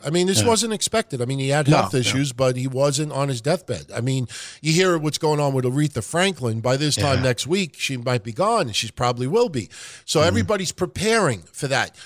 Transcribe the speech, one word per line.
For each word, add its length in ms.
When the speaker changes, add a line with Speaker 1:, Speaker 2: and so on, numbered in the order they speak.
Speaker 1:
I 60
mean, 160
this 160
Speaker 2:
Yeah. 60
Speaker 1:
wasn't 260
expected. 480
I 40
mean, 120
he 120
had 180
Speaker 2:
No, 100
Speaker 1:
health 160
Speaker 2:
no. 60
Speaker 1:
issues, 340
but 220
he 100
wasn't 460
on 180
his 100
deathbed. 540
I 80
mean, 260
you 140
hear 240
what's 220
going 200
on 140
with 120
Aretha 380
Franklin. 580
By 160
this 180
time 240
Speaker 2:
Yeah. 60
Speaker 1:
next 200
week, 320
she 180
might 280
be 100
gone, 280
and 140
she 140
probably 380
will 220
be. 200
So 160
Speaker 2:
Mm-hmm. 100
Speaker 1:
everybody's 420
preparing 720
for 140
that. 280